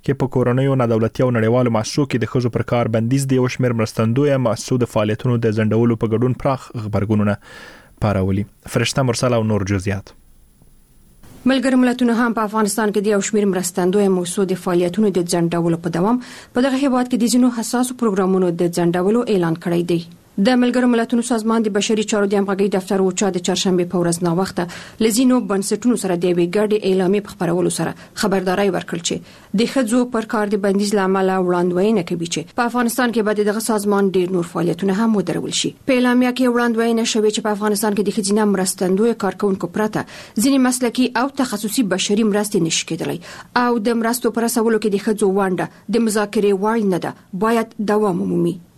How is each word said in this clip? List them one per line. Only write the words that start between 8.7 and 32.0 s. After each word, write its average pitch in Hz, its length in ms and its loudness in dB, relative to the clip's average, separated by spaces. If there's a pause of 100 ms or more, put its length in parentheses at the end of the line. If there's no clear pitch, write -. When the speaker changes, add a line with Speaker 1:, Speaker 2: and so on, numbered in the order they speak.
Speaker 1:
فرشته 117 360 0
مرسل 120 260 0
او 113 60 0 (100)
نور 101 180 0
جزئیات. 98 420 -4 (1400)
Speaker 2:
ملګرو 262 320 2
ملتونو 240 340 2
هم 233 220 0
په 214 100 -2
افغانستان 214 420 0
کې 202 140 0
د 214 80 2
یو 196 160 2
شمېر 208 240 2
مرستندویه 185 640 2
مؤسسو 180 340 -2
د 180 140 -4
فعالیتونو 180 500 2
د 175 160 2
ځنډولو 170 540 0
په 170 100 -4
دوام 226 300 2
په - 420 -2
دغه 262 160 0
هیواد 247 240 0
کې 240 160 0
د 208 120 2
ځینو 247 240 4
حساسو 247 420 -2
پروګرامونو 185 580 2
د 175 160 2
ځنډولو 180 480 2 (120)
اعلان 165 280 0
کړی 175 180 0 (100)
دی. 170 80 2 (460)
د 254 140 4
ملګرو 247 320 2
ملتونو 233 340 0
سازمان 226 380 0
د 214 100 -2
بشري 208 380 0
چارو 202 180 2
د 214 80 0
همغږۍ 196 380 0
دفتر 190 260 0
اوچا 185 320 0
د 180 140 -2
چهارشنبې 185 420 0
په 180 120 0
ورځ 170 140 2 (100)
ناوخته 175 380 0 (380)
له 220 140 4
ځینو 254 200 4 (140)
بنسټونو 208 540 0
سره 175 120 0
د 180 160 0
یوې 175 140 2 (100)
ګډې 208 220 2 (100)
اعلامیې 190 380 2
په - 80 -16
خپرولو 175 420 0
سره 160 160 -4 (300)
خبرداری 190 540 0
ورکړ 170 320 -8
چې - 520 -6
د 240 140 0
ښځو 247 260 0 (160)
پر 220 160 -4
کار 208 220 -2
د 196 100 -2
بندیز 202 340 0
له 190 120 2
امله 190 340 2
وړاندوینه 180 680 0